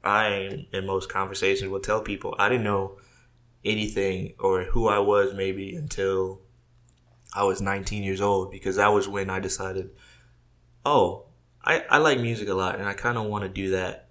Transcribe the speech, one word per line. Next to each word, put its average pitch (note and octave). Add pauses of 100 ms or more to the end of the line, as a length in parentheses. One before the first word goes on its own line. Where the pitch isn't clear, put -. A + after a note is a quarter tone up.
I, G2+
in F#2+
most G2
conversations, F#2+
will G2
tell G#2+
people G2+
I G2+
didn't A#2+
know G2 (680)
anything G2
or F#2+
who A2+
I G#2
was G2+
maybe F#2+
until F#2+ (960)
I G2
was G2
nineteen G2
years F#2+
old, G2
because F#2+
that G#2
was G2
when G2
I F#2+
decided, F#2+ (920)
"Oh, A#2+ (400)
I, -
I D3
like D3
music A2
a F#2+
lot F#2
and G2+
I G2+
kinda A#2
wanna G#2
do F#2+
that." F#2